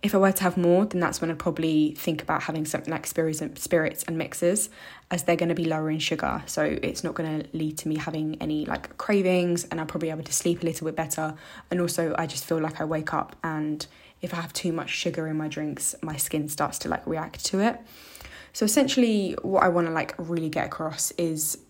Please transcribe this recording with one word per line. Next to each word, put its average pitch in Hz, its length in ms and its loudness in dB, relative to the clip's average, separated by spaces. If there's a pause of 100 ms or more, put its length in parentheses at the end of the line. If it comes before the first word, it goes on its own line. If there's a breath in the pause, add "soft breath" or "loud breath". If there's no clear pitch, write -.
If 208 100 2
I 196 60 8
were 196 120 8
to 190 120 0
have 180 140 2
more, 175 280 6
then 180 160 -2
that's - 200 0
when 165 100 0
I'd 151 80 -4
probably 156 580 2
think 156 240 -2
about - 220 -2
having 156 220 -4
something - 260 -4
like 156 160 -4
spirits 160 340 0
and, 147 160 -8
spirits - 460 0
and 170 120 -4
mixers, 175 540 0 (400 loud breath)
as 175 140 -2
they're 170 120 4
gonna 165 200 2
be 170 100 0
lower 156 240 0
in 156 80 0
sugar. 156 480 -2
So - 180 -2
it's - 400 -2
not 156 120 -4
gonna 156 360 -2
lead 156 280 -2
to - 80 -6
me 156 80 0
having 156 440 -4
any, 151 240 -2
like, - 340 -6
cravings, 180 680 4
and 165 140 -4
I'll 156 80 -4
probably 160 220 -2
be - 20 -4
able 156 120 -6
to - 100 -6
sleep 170 280 2
a 170 40 -2
little 160 200 -2
bit 160 100 -2
better. 156 380 -2 (380 loud breath)
And 180 100 2
also, 170 340 0
I 165 120 0
just - 180 -8
feel 165 140 0
like 156 200 -2
I 160 60 -2
wake 156 260 -2
up, - 320 -2
and 151 420 -2 (360 loud breath)
if 180 140 -6
I - 20 -4
have 165 160 -8
too 175 180 -2
much 165 200 -4
sugar 170 360 -2
in 156 80 -2
my 156 120 -2
drinks, 151 560 -4
my 156 120 -6
skin 151 320 0
starts 147 320 -2
to, - 100 -6
like, - 180 -2
react 160 380 -4
to 196 140 0
it. 226 200 2 (720 loud breath)
So - 120 2
essentially, 226 760 4
what 190 220 4
I 180 40 8
wanna, 170 240 4
like, 160 280 -2
really 165 300 -2
get 113 180 0
across - 500 -4
is 160 400 0 (120)